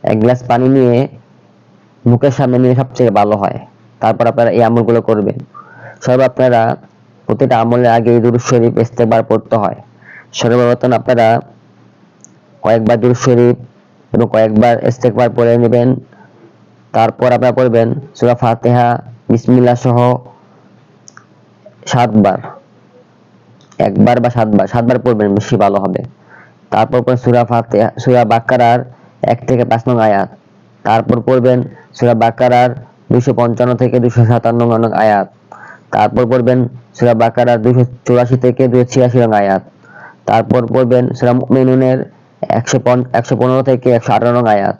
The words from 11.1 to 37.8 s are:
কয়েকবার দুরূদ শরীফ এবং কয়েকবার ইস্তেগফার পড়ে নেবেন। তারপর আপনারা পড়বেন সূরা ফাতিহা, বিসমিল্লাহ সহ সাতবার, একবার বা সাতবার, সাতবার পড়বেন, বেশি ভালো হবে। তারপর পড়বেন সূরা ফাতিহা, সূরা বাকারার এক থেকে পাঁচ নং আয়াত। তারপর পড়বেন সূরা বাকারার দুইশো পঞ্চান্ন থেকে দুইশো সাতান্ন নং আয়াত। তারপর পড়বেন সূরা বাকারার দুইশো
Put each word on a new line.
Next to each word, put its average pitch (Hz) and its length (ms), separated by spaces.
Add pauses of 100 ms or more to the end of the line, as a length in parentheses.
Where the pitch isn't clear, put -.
কয়েকবার 113 380
দুরূদ 123 160
শরীফ 120 400 (560)
এবং 117 200
কয়েকবার 110 560
ইস্তেগফার 120 420
পড়ে 117 280
নেবেন। 120 300 (1040)
তারপর 113 400
আপনারা 120 200
পড়বেন 117 420 (200)
সূরা 120 200
ফাতিহা, 120 640 (300)
বিসমিল্লাহ 123 460
সহ 120 240 (1900)
সাতবার, 107 520 (1400)
একবার 104 420
বা 120 100
সাতবার, 107 360
সাতবার 120 320
পড়বেন, 107 360
বেশি 110 220
ভালো 101 220
হবে। 95 240 (680)
তারপর 113 280
পড়বেন 123 180
সূরা 120 280
ফাতিহা, 113 540
সূরা 123 260
বাকারার 120 760 (240)
এক 120 240
থেকে 123 180
পাঁচ 113 240
নং 123 100
আয়াত। 101 300 (540)
তারপর 113 380
পড়বেন 127 420 (320)
সূরা 120 200
বাকারার 120 560 (420)
দুইশো 123 220
পঞ্চান্ন 120 400
থেকে 123 260
দুইশো 117 240
সাতান্ন 117 540
নং 113 140
আয়াত। 104 360 (600)
তারপর 107 360
পড়বেন 123 420 (260)
সূরা 120 200
বাকারার 117 480
দুইশো 123 220 (200)